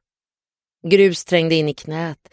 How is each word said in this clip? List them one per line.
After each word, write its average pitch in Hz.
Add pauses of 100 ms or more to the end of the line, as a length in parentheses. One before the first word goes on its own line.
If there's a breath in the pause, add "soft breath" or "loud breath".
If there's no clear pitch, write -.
(880)
Grus 190
trängde 165
in 151
i 143
knät 160